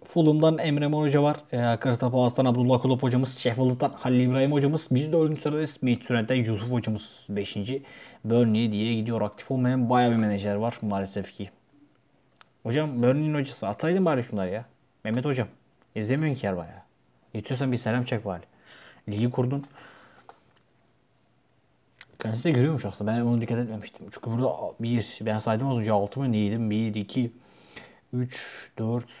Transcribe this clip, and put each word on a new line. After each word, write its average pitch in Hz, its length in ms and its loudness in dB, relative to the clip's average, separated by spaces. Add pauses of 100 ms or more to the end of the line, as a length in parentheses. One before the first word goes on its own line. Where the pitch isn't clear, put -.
Fulham'dan 156 480 6
Emre 147 300 0
Mor 151 160 0
Hoca 143 200 4
var. 147 140 2 (160)
Ee, 120 300 2
Crystal 123 280 0
Palace'tan 127 340 4
Abdullah 123 360 4
Kulüp 131 220 2
hocamız, 127 340 0
Sheffield'dan 127 520 0
Halil 127 300 0
İbrahim 131 320 2
hocamız, 147 400 2
biz 147 200 2
dördüncü 160 300 2
sıradayız. 151 400 -4
Manchester 123 340 0
United'dan 113 200 2
Yusuf 113 360 -2
hocamız 113 580 -4
beşinci. 104 540 -6 (400)
Burnley 113 480 4
diye 110 240 0
gidiyor. 110 260 -2
Aktif - 300 -6
olmayan 127 380 2
bayağı 123 220 4
bir 117 40 4
menajer 104 400 0
var 113 260 -2
maalesef 98 520 -4
ki. 98 160 -12 (1120)
Hocam 131 400 0
Burnley'nin 151 300 4
hocası, 135 340 -4
ataydın 175 380 0
bari 135 180 2
şunları 95 260 -4
ya. 110 160 -6 (380)
Mehmet 117 220 -2
hocam, 127 220 0 (480)
izlemiyorsun 135 440 0
ki - 60 -6
yer 95 120 -2
bayağı. 82 240 -12 (520)
İstiyorsan 127 380 -4
bir 120 60 0
selam 120 260 -2
çek 113 220 -4
bari. 90 180 -6 (640)
Ligi 113 220 0
kurdun. 131 340 -2 (2500)
Kendisi 113 240 -4
de 170 80 2
görüyormuş 131 340 2
aslında. 104 260 -4
Ben 120 100 0
onu 120 200 2
dikkat 117 160 -2
etmemiştim. 110 540 -8
Çünkü - 200 -10
burada 120 200 0 (280)
bir, 117 420 -2
ben 107 180 -2
saydım 113 280 0
az 131 100 0
önce 110 140 0
altı 101 280 0
mı 135 120 0
neydim? 107 380 0
Bir, 107 260 0
iki, 113 360 -4 (800)
üç, - 640 -8
dört, 117 280 -2 (160)